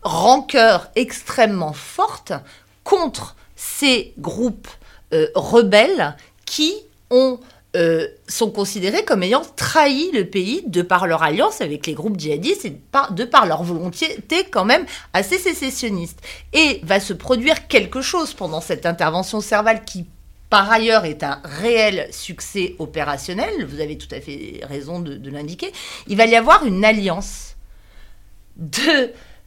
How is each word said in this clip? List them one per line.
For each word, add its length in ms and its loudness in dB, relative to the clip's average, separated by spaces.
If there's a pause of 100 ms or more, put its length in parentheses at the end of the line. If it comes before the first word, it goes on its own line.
rancœur 920 4
extrêmement 800 0
forte 580 -6 (540)
contre 500 0 (220)
ces 600 0
groupes, 520 -4 (440)
euh, 220 4
rebelles 800 4 (300)
qui 280 -2 (360)
ont, 320 4 (340)
euh, 320 2 (220)
sont 220 0
considérés 520 -2
comme 180 2
ayant 200 2 (160)
trahi 560 2
le 100 2
pays 420 -4
de 160 0
par 260 2
leur 160 0
alliance 360 0
avec 280 -6
les 60 -6
groupes 240 -4
djihadistes 460 -2
et 140 -10 (160)
par, 180 2
de 140 -4
par 200 4
leur 160 0
volonté 460 -6 (420)
quand 140 0
même 220 4 (260)
assez 260 0
sécessionniste. 840 -4 (340)
Et 300 4
va 180 2
se 100 -8
produire 560 0
quelque 340 2
chose 320 -2
pendant 280 -6
cette 240 -4
intervention 560 -2
Serval 420 2
qui, 220 -12 (440)
par 220 4
ailleurs, 340 4
est 160 -6
un 220 -6
réel 640 0
succès 720 -8
opérationnel, 880 -6
vous 140 -10
avez 180 -8
tout 120 -18
à 80 -12
fait 440 -14
raison 360 -10
de, 140 -10
de 160 -14
l'indiquer, 420 -12 (360)
il 100 -2
va 80 6
y 100 4
avoir 300 6
une 180 0
alliance 720 -2 (1000)
de 540 0 (360)